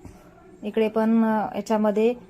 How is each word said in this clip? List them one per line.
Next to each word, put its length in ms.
इकडे 260
पण, 340
अ, 320
याच्यामध्ये, 580